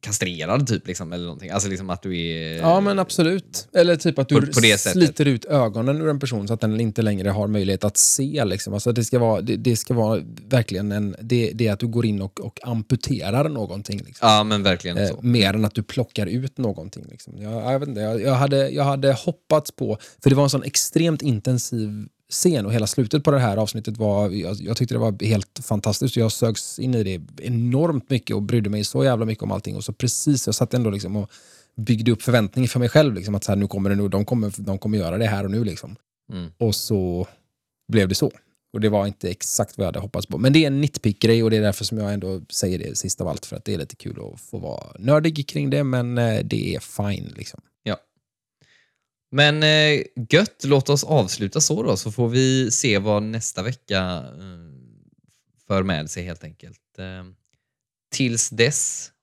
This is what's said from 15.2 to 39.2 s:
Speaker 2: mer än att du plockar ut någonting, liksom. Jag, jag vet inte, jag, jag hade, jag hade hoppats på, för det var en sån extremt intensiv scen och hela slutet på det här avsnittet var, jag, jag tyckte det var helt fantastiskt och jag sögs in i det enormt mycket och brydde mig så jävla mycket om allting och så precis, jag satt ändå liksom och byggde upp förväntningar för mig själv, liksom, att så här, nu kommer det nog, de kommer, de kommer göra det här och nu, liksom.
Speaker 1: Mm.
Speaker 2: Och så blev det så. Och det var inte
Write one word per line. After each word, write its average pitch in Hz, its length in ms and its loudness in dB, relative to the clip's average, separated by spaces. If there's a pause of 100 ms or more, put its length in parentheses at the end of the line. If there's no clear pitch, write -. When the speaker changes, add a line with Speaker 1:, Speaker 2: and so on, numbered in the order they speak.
Speaker 2:
mer 117 320 4
än 110 100 2
att 110 100 0
du 110 80 -2
plockar 107 440 -4
ut 127 320 -6
någonting, - 520 -6
liksom. - 280 -20
Jag, 110 360 -6
jag 135 60 0
vet 143 80 -8
inte, 113 120 -6
jag, 110 220 -2
jag 131 120 2
hade, 139 360 2
jag 143 140 0
hade 139 280 2
hoppats - 600 0
på, 107 260 -4 (240)
för 131 80 8
det 131 60 6
var 143 80 4
en 135 60 2
sån 139 120 -2
extremt 160 600 0
intensiv 117 680 -2 (400)
scen 143 360 2
och 107 60 -2
hela 110 140 2
slutet 139 380 0
på 156 60 6
det 139 80 4
här 110 180 2
avsnittet 110 400 -2
var, 104 340 2
jag, 95 300 -4
jag 113 160 -4
tyckte 123 180 0
det 120 40 0
var 107 260 0
helt 107 380 0
fantastiskt 110 540 -2
och 120 60 2
jag 110 100 2
sögs - 460 -2
in 127 160 -2
i 113 100 0
det 95 160 -6 (240)
enormt 123 680 0
mycket 117 260 0
och 101 60 -2
brydde 104 280 0
mig 104 140 -2
så 135 200 0
jävla 120 200 2
mycket 110 200 -4
om 101 80 -2
allting 101 240 -6
och 107 80 -8
så - 80 -8
precis, - 540 0
jag 110 80 0
satt - 200 -2
ändå 120 160 2
liksom 98 260 -4
och 101 140 -4 (460)
byggde 113 360 2
upp 107 100 0
förväntningar 120 460 2
för 127 100 -2
mig 123 100 2
själv, 151 260 6
liksom, 98 200 -4
att 98 100 -2
så 104 80 0
här, 95 40 2
nu 101 100 2
kommer 98 240 -2
det 98 60 2
nog, 101 140 0
de 98 140 0
kommer, 107 320 0
de 98 220 -6
kommer 107 200 -2
göra 87 200 -2
det 113 80 2
här 101 180 0
och 95 60 -4
nu, 113 140 0
liksom. 98 320 -8 (360)
Speaker 1:
Mm. 87 260 -10
Speaker 2:
Och 110 160 2
så 92 520 -2 (680)
blev 101 160 6
det 95 60 0
så. - 160 0 (420)
Och 107 80 -6
det 107 80 2
var 101 180 2
inte 95 240 -6